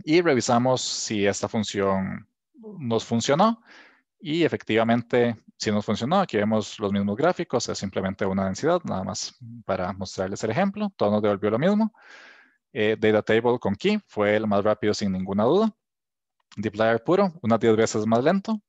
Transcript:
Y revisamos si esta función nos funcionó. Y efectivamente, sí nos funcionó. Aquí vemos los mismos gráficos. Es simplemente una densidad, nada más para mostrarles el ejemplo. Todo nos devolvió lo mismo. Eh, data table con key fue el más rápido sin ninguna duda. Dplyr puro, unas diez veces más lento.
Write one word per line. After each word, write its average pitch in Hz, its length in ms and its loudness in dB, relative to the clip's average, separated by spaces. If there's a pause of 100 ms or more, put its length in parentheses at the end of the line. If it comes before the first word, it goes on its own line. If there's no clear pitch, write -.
Y 156 160 4
revisamos 127 640 2
si - 440 -4
esta 101 220 -2
función 98 800 -2 (260)
nos 170 520 -6
funcionó. 160 560 0 (560)
Y 160 260 -2
efectivamente, 117 960 0 (140)
sí - 140 -4
nos 104 160 0
funcionó. 117 340 0
Aquí 170 160 -2
vemos 107 420 -2
los 101 140 -2
mismos 101 240 0
gráficos. 160 540 -2
Es 92 80 -6
simplemente 98 480 -4
una 95 180 -2
densidad, 139 400 -2
nada 95 200 -6
más - 300 -10 (300)
para 92 300 -4
mostrarles 95 500 -8
el 110 60 -2
ejemplo. 196 460 -4
Todo 104 160 2
nos 104 100 0
devolvió 104 260 0
lo 104 100 0
mismo. 208 360 0 (800)
Eh, 110 280 0
data 107 220 4
table 117 360 2
con 98 160 -2
key 208 320 0
fue 104 300 2
el 110 100 0
más 101 160 2
rápido 107 300 0
sin 98 200 -2
ninguna 95 320 -2
duda. 202 300 2 (840)
Dplyr 110 460 0
puro, 185 380 2
unas 110 180 2
diez 113 160 4
veces 110 320 0
más 113 160 2
lento. 196 460 0